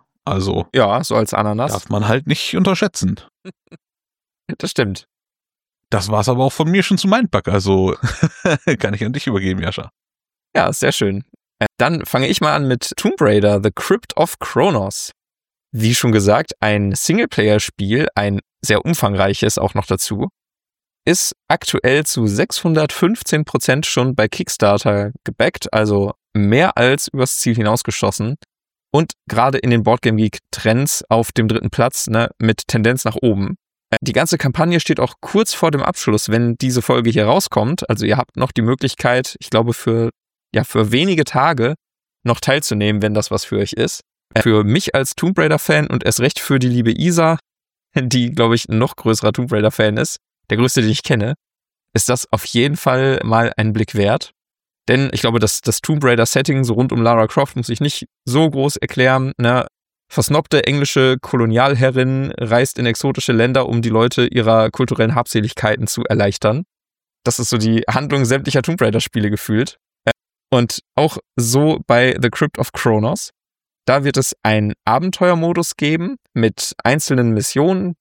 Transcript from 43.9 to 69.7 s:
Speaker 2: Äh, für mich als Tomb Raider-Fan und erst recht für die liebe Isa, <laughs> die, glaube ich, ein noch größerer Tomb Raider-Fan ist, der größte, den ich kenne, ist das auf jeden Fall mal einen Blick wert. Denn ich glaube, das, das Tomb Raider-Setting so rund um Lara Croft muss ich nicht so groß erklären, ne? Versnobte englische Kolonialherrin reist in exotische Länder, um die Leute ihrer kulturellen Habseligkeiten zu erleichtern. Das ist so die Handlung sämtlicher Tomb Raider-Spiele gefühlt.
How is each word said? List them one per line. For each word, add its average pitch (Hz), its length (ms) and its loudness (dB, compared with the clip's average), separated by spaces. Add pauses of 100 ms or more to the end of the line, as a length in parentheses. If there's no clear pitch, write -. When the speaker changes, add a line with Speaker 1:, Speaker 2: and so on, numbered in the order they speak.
Speaker 2:
Äh, 110 80 -2
für 107 240 4
mich 131 280 0
als 131 220 -2
Tomb 185 240 0
Raider-Fan 151 480 2
und - 160 -4
erst - 160 0
recht 131 200 0
für 139 200 0
die 127 80 2
liebe 120 240 2
Isa, 165 460 2 (320)
<laughs> - 260 -16
die, 123 360 0
glaube 117 240 4
ich, - 120 -4
ein 110 100 -2
noch 123 200 0
größerer 110 340 0
Tomb 123 180 -4
Raider-Fan 107 460 2
ist, - 220 -2 (320)
der 107 80 0
größte, 123 240 2
den 110 80 2
ich - 140 -2
kenne, 117 320 -2 (580)
ist - 160 0
das 123 240 -2
auf 101 100 -2
jeden 117 320 0
Fall 131 480 0
mal 113 320 2
einen 107 160 0
Blick 107 240 -2
wert. 104 360 0 (580)
Denn 131 240 2
ich - 80 -2
glaube, 117 180 2
das, 107 220 0
das - 180 -2
Tomb 151 240 -2
Raider-Setting 131 640 2
so 117 80 -2
rund 123 180 2
um 117 100 0
Lara 113 260 4
Croft - 280 -2
muss 120 140 -6
ich 117 100 -4
nicht - 280 -4 (180)
so 147 240 2
groß 139 260 -2
erklären, 131 640 0
ne? 120 300 2 (440)
Versnobte 147 540 2
englische 135 560 2
Kolonialherrin 131 1160 0
reist 120 400 0
in 123 80 -2
exotische 127 460 -2
Länder, 123 380 2
um 117 120 0
die 117 60 -2
Leute 120 400 2
ihrer 113 420 2
kulturellen 120 460 0
Habseligkeiten 110 720 -2
zu - 160 -6
erleichtern. 107 600 0 (600)
Das - 160 -2
ist 120 100 -4
so 123 80 0
die 113 320 2
Handlung 139 360 0
sämtlicher 135 360 0
Tomb 131 200 -2
Raider-Spiele 110 480 0
gefühlt. 107 480 -2 (260)